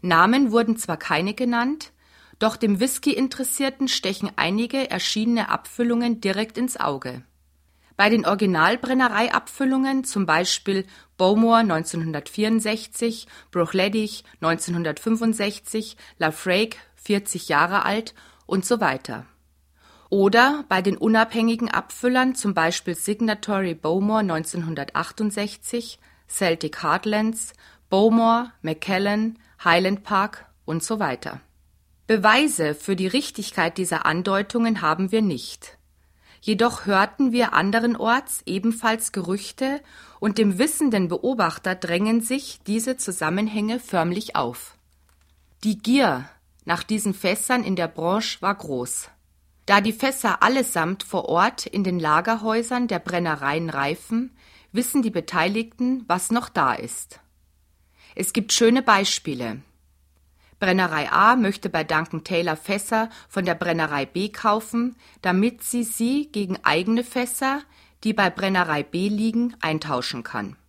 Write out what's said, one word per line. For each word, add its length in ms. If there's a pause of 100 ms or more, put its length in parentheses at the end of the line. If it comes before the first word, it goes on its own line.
Namen 520
wurden 240
zwar 220
keine 360
genannt, 580 (460)
doch 180
dem 220
Whisky-Interessierten 1080
stechen 480
einige 540
erschienene 580
Abfüllungen 720
direkt 380
ins 200
Auge. 460 (720)
Bei 140
den 160
Originalbrennerei-Abfüllungen, 1800
zum 220
Beispiel 580 (320)
Bowmore 480
neunzehnhundertvierundsechzig, 1600 (240)
Bruichladdich 720 (160)
neunzehnhundertfünfundsechzig, 1600 (220)
Lafrague 580 (200)
vierzig 520
Jahre 360
alt 300 (320)
und 200
so 140
weiter. 440 (880)
Oder 580
bei 140
den 160
unabhängigen 720
Abfüllern, 640
zum 180
Beispiel 420
Signatory 800
Bowmore 500
neunzehnhundertachtundsechzig, 1700 (300)
Celtic 540
Heartlands, 720 (340)
Bowmore, 720
Macallan, 760 (240)
Highland 400
Park 440 (180)
und 180
so 160
weiter. 420 (680)
Beweise 680
für 220
die 100
Richtigkeit 720
dieser 260
Andeutungen 800
haben 280
wir 120
nicht. 560 (640)
Jedoch 420
hörten 480
wir 220
anderenorts 880
ebenfalls 680
Gerüchte 680 (400)
und 160
dem 220
wissenden 500
Beobachter 680
drängen 460
sich 460
diese 320
Zusammenhänge 840
förmlich 560
auf. 400 (840)
Die 160
Gier 500 (380)
nach 160
diesen 320
Fässern 500
in 120
der 120
Branche 540
war 120
groß. 540 (560)
Da 160
die 140
Fässer 480
allesamt 600
vor 200
Ort 400
in 200
den 140
Lagerhäusern 880
der 120
Brennereien 720
reifen, 640 (360)
wissen 280
die 100
Beteiligten, 960
was 240
noch 200
da 240
ist. 460 (920)
Es 200
gibt 180
schöne 300
Beispiele. 800 (1000)
Brennerei 500
A 240
möchte 340
bei 140
Duncan 400
Taylor 340
Fässer 540 (180)
von 160
der 120
Brennerei 500
B 220
kaufen, 680 (240)
damit 440
sie 180
sie 480
gegen 320
eigene 400
Fässer, 580 (440)
die 80
bei 180
Brennerei 540
B 240
liegen, 520
eintauschen 640
kann. 340 (120)